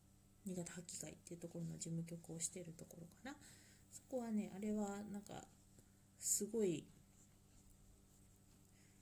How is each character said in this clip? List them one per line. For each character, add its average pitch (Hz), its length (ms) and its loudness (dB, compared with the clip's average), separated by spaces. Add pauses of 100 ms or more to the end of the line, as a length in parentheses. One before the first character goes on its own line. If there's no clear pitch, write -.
(460)
新 185 100 0
潟 175 180 0
発 - 240 -6
揮 - 40 -2
会 156 100 -4
っ 170 60 -8
て - 160 -10
い 170 40 -4
う - 20 -10
と 170 80 -4
こ 170 120 -4
ろ 170 60 0
の 160 120 -2
事 165 120 -4
務 165 140 2
局 165 300 -6
を 165 60 -2
し 165 80 4
て - 120 -6
る 165 180 -8
と - 80 -12
こ - 140 -14
ろ 165 80 -10
か - 60 -18 (100)
な。 277 120 -6 (560)
そ - 180 -12
こ 262 100 2
は 233 120 2
ね、 208 240 4
あ 190 40 -4
れ 214 140 4
は 202 380 2
な 202 80 -2
ん - 20 -6
か、 - 240 -6 (760)
す - 280 6
ご 214 180 6
い、 165 200 6 (2250)